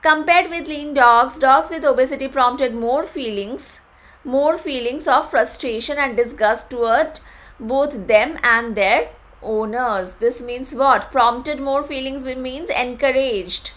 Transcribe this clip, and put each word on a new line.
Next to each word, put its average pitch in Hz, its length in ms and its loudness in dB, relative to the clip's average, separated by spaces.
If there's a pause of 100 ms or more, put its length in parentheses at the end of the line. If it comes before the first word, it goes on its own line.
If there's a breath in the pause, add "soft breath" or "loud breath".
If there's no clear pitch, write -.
Compared 320 480 4
with 339 180 -6
lean 294 260 -8
dogs, 247 440 6
dogs 269 320 4
with 320 140 -6
obesity 262 440 2
prompted 254 460 0
more 233 320 -2
feelings, 220 760 -8 (420 soft breath)
more 285 340 2
feelings 269 500 -4
of 294 220 2
frustration 247 680 -2
and 262 180 -2
disgust 220 540 0
toward 247 500 0 (400 loud breath)
both 262 480 -2
them 226 360 4
and 233 320 2
their 214 340 2 (320)
owners. 214 720 -4
This 240 280 0
means 247 320 -8
what? 247 380 2
Prompted 254 480 0
more 277 240 -2
feelings 269 380 -6
wi-, 254 200 -8
means 262 280 -8
encouraged. 247 1080 -2